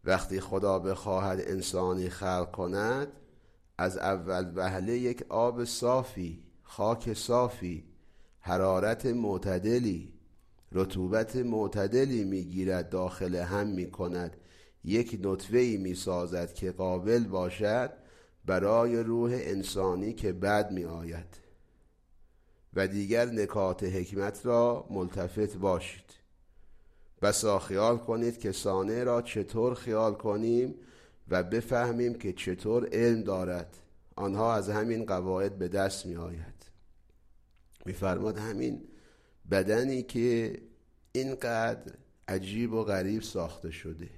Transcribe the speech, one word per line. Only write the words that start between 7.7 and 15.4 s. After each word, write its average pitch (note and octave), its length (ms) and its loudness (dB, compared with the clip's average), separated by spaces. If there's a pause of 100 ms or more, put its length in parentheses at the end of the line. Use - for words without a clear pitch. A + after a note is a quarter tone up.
حرارت F#2+ 680 2
معتدلی، G2+ 1080 0 (580)
رطوبت F#2+ 640 0
معتدلی A2 880 2
می‌گیرد، F#2 680 0
داخل F#2 460 -2
هم F#2 320 0
می‌کند، F2 680 -4 (480)
یک A2+ 360 0
نطفه‌ای G#2 560 2